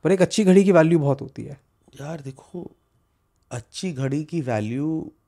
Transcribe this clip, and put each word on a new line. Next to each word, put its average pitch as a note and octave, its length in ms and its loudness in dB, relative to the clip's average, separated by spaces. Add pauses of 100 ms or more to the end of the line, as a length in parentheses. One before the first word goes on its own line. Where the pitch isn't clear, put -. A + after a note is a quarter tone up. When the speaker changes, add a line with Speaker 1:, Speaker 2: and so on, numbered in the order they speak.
Speaker 1:
पर D#3+ 80 2
एक F#3 100 2
अच्छी G#3 220 2
घड़ी F#3+ 200 6
की G3 80 4
वैल्यू E3 280 6
बहुत C#3 220 0
होती - 220 -14
है।" - 180 -16 (400)
Speaker 2:
यार D3+ 200 -12
देखो, C3+ 500 -16 (800)
अच्छी D3 400 -10
घड़ी C3+ 320 -4
की D#3+ 180 -6
वैल्यू C3 720 -4 (160)